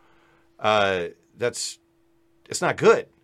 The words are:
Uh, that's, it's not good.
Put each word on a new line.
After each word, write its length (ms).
Uh, 460
that's, 420
it's 140
not 160
good. 280